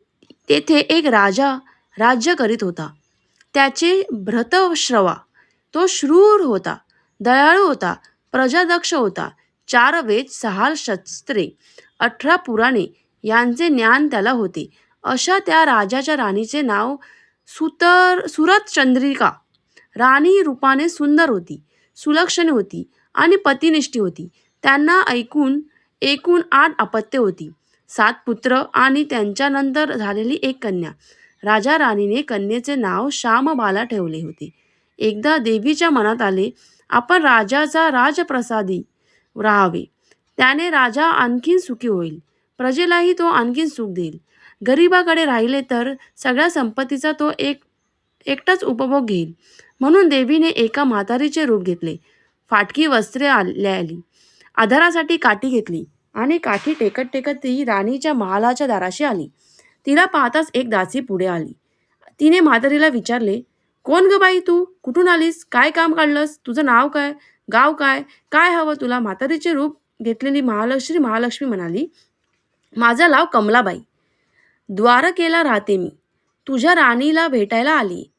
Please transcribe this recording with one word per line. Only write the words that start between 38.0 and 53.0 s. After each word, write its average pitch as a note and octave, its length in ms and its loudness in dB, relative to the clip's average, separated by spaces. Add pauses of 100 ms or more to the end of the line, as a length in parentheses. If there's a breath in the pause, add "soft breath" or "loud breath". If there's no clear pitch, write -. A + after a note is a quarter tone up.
राहावे, G3+ 420 2 (520)
त्याने C#4+ 340 2
राजा C4+ 340 0
आणखीन B3 540 2
सुखी B3 300 -8
होईल, E3+ 300 -4 (400)
प्रजेलाही F4 540 0
तो F4 140 -2
आणखीन B3 420 0
सुख A3 260 -8
देईल. E3 240 -8 (480 soft breath)
गरिबाकडे E4+ 580 4
राहिले B3+ 360 0
तर B3+ 340 -4 (220 soft breath)
सगळ्या C#4 340 0
संपत्तीचा C4+ 600 -4
तो D4+ 260 -2
एक, C#4 240 -6 (640)
एकटाच F4 380 -2
उपभोग C4 420 -2
घेईल, E3+ 260 -4 (480 soft breath)
म्हणून E4+ 280 4
देवीने D4 400 2
एका A#3 360 0
म्हातारीचे B3+ 600 -2
रूप A3 180 0
घेतले. F3 340 -6 (540)
फाटकी A3 360 0
वस्त्रे C4 400 -2